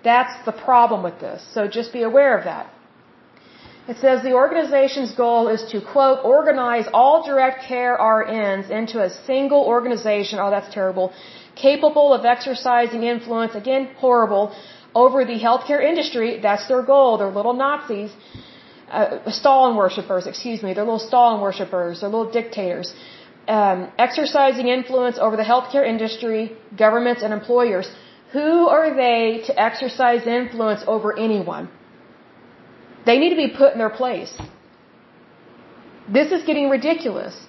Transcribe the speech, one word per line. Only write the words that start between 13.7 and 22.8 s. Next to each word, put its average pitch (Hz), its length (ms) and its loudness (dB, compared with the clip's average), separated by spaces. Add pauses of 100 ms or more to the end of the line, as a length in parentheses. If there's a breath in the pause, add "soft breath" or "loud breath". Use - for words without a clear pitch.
horrible, 220 400 4 (500 loud breath)
"over 254 300 4
the 233 220 -6
healthcare 254 360 0
industry," 285 460 -2 (180)
that's 208 220 -2
their 254 140 0
goal, 262 360 4
they're 196 220 -4
little 240 240 -2
Nazis, 233 480 -6 (800 loud breath)
uh, - 260 -2 (220)
Stalin 262 340 4
worshippers, 185 580 -2
excuse 233 300 -10
me, 190 120 -6
they're 208 180 -2
little 220 180 -6
Stalin 240 300 4
worshippers, 185 600 -4
they're 208 160 -6
little 226 240 -4
dictators, 185 540 -8 (540 loud breath)